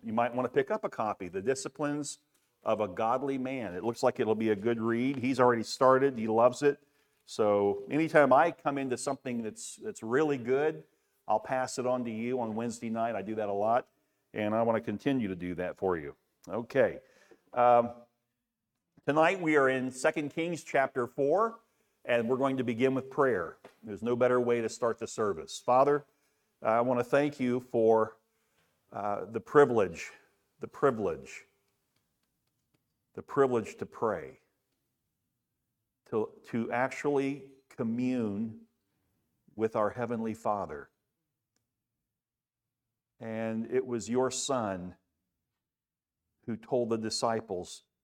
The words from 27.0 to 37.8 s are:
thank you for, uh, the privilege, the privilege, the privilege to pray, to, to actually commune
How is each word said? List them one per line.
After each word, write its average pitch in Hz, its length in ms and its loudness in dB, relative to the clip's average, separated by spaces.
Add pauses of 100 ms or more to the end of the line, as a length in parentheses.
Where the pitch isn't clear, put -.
thank 143 360 0
you 123 220 0 (100)
for, 110 460 4 (760)
uh, 104 300 -4 (100)
the 113 80 -6
privilege, 117 720 4 (500)
the - 80 -12
privilege, 98 760 -2 (1700)
the - 80 -14
privilege 123 560 0
to - 80 -8
pray, 82 540 -6 (1700)
to, 110 200 -2 (200)
to 117 220 -4
actually 135 720 -2 (320)
commune 113 800 -2 (1000)